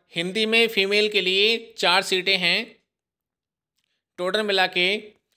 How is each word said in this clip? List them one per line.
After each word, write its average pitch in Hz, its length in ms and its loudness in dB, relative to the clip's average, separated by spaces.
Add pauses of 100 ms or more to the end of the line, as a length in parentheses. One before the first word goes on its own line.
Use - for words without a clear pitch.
(140)
हिंदी 185 320 -2
में 226 220 2
फीमेल 208 400 0
के 208 120 0
लिए 202 580 0
चार 185 240 2
सीटें 190 360 -2
हैं 180 220 0 (1600)
टोटल 185 240 -2
मिला 190 260 2
के। 185 280 0 (400)